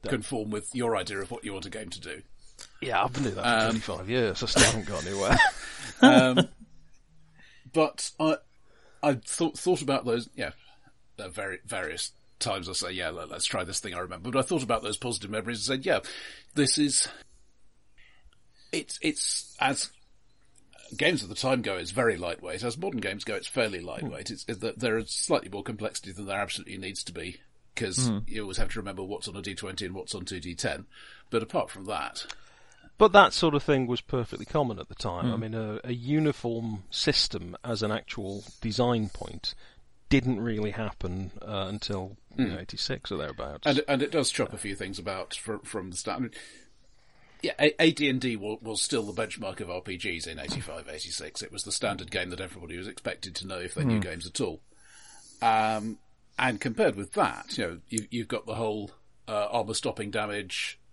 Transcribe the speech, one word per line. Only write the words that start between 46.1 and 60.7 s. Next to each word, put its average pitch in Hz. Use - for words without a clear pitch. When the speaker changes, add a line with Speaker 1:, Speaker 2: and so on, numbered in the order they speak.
Speaker 2:
I 131
mean, 117
yeah, -
A-, 147
A 165
D 147
and 131
D 127
wa-, 104
was 113
still 120
the 101
benchmark 107
of 90
R 90
P 95
Gs 85
in 80
eighty-five, 78
eighty-six. 78
It -
was 98
the 104
standard 95
game 90
that 90
everybody 87
was 92
expected -
to 95
know 95
if 90
they 147
knew 113
Speaker 3:
Hmm. 104
Speaker 2:
games 85
at -
all. 85
Um, 110
and 120
compared 131
with 101
that, 110
you 104
know, 85
you, 107
you've 117
got -
the 110
whole, 107
uh, 104
armor 110
stopping 110
damage 104